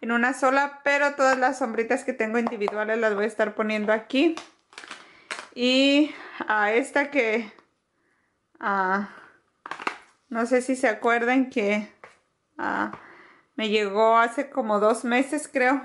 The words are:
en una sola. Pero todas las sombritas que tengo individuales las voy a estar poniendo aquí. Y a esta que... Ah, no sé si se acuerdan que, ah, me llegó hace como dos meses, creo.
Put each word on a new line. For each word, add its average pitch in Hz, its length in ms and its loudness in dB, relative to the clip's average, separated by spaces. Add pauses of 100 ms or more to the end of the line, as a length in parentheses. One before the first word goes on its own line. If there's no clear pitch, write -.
en 233 120 -4
una 240 220 2
sola. 277 500 2
Pero 285 320 2
todas 262 200 4
las 262 220 2
sombritas 226 460 -2
que 247 80 -2
tengo 226 260 -2
individuales 214 600 -2
las 220 180 0
voy 202 80 0
a 220 40 0
estar 214 280 -2
poniendo 214 360 -2
aquí. 269 440 0 (1160)
Y 277 600 4 (320)
a 214 260 0
esta 277 380 0
que... 226 420 0 (1080)
Ah, 196 480 -2 (1200)
no 233 180 -2
sé 247 160 2
si 254 140 -2
se 262 100 0
acuerdan 233 640 2
que, 208 420 -2 (640)
ah, 202 340 -4 (640)
me 220 120 -4
llegó 214 500 2
hace 247 320 0
como 220 280 -2
dos 220 260 2
meses, 262 480 -2
creo. 262 320 2